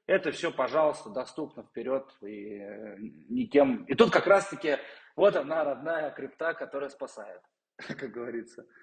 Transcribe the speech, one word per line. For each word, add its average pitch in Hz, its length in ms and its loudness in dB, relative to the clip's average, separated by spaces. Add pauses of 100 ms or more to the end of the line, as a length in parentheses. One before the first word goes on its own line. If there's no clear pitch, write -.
Это 180 240 2
все, 160 200 -4
пожалуйста, 143 580 0
доступно 127 540 -8
вперед 127 460 -4 (120)
и, 104 360 -12
э, 101 380 -14 (340)
никем. 127 560 4
И - 100 -2
тут 214 160 8
как 160 160 4
раз-таки 165 500 4 (380)
вот 185 200 6
она, 156 280 0
родная 147 480 -4
крипта, 156 420 -6
которая 139 360 -8
спасает, 104 520 -12 (360)
<laughs> - 0 - (220)
как 131 120 -8
говорится. 117 540 -10 (180)